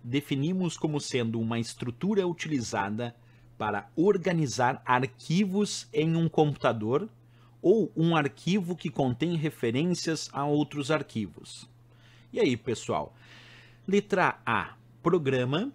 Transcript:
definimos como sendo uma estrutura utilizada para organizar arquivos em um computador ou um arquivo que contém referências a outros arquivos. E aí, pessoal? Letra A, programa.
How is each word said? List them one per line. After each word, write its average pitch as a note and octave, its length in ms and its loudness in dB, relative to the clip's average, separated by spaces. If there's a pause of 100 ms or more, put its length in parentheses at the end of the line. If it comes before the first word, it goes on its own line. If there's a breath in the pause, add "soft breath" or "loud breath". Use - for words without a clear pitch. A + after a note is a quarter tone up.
definimos D3 720 -2
como D3 240 -2
sendo A#2 400 -2
uma A#2 200 -2
estrutura F3+ 680 -2
utilizada A#2 880 -4 (400 soft breath)
para G#2 400 -4
organizar D#3+ 880 2
arquivos F3+ 1080 0
em D#3+ 220 2
um E3 120 2
computador C#3 800 2 (540 soft breath)
ou G3 340 4
um E3 200 4
arquivo E3+ 600 0
que D#3 140 -6
contém C#3+ 460 0
referências D#3 1000 -2
a C#3+ 100 -4
outros D3 460 0
arquivos. - 800 -4 (640 soft breath)
E B3 60 -4
aí, C#3 180 4
pessoal? G#2 560 -4 (760 loud breath)
Letra F#3+ 560 0
A, G2+ 300 -2 (300)
programa. D3+ 720 2